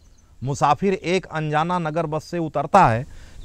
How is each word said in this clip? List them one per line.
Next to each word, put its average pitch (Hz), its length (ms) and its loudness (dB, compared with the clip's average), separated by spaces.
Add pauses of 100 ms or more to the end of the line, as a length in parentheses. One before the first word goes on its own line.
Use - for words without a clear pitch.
(440)
मुसाफिर 147 500 2
एक 180 320 -2
अनजाना 156 520 -2
नगर 165 280 -2
बस 151 180 -4
से - 140 -8
उतरता 160 480 4
है, 120 200 2 (380)